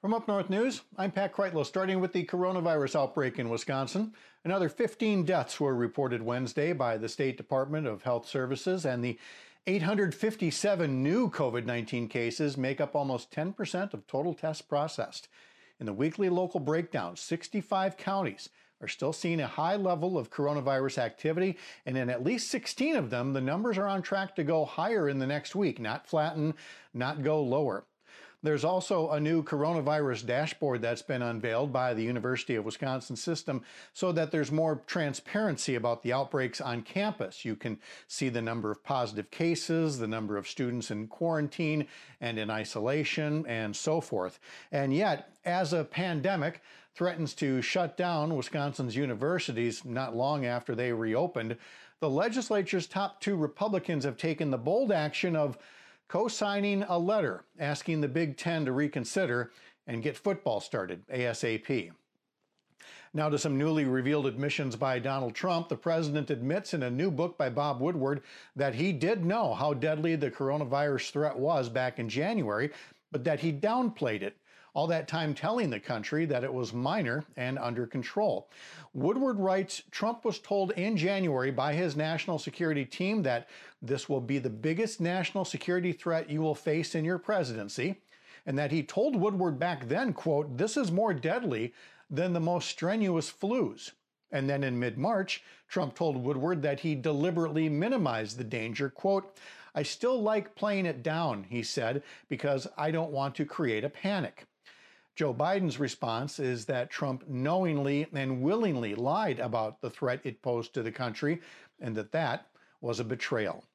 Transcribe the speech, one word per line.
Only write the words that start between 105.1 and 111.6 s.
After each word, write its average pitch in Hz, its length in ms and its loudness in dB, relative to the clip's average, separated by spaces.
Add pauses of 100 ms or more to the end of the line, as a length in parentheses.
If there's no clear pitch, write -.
Joe 143 180 0
Biden's 156 460 2
response 127 600 -2
is 127 280 0
that 127 220 0
Trump 131 380 -4
knowingly 147 840 2
and 131 280 0
willingly 147 540 2
lied 143 440 2
about 110 420 -2
the 123 80 -4
threat 123 340 0
it 120 180 -8
posed 120 320 -2
to 123 100 -2
the 113 100 -2
country, 143 480 -2 (360)